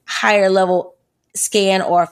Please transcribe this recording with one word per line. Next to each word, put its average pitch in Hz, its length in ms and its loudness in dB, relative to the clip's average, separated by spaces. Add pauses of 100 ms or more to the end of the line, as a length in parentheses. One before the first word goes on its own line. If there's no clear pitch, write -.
higher 208 420 0
level 185 460 0 (400)
scan 190 480 0
or 175 300 0